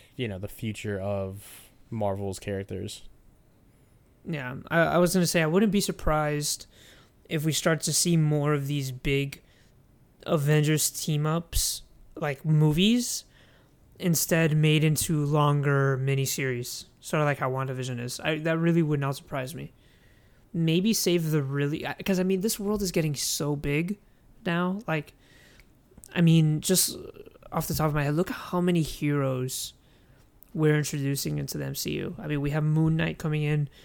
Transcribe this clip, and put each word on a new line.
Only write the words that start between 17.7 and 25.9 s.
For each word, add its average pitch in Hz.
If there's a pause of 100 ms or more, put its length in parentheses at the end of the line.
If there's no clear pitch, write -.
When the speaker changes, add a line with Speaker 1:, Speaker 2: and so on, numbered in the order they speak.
Speaker 2:
is. 123
I, 156
that 160
really 165
would 147
not 139
surprise 135
me. 139 (800)
Maybe 170
save 170
the 151
really, 143
I, 143
'cause, 185
I 185
mean, 190
this 220
world 208
is 185
getting 156
so 147
big 151 (460)
now. 180
Like, 156 (1000)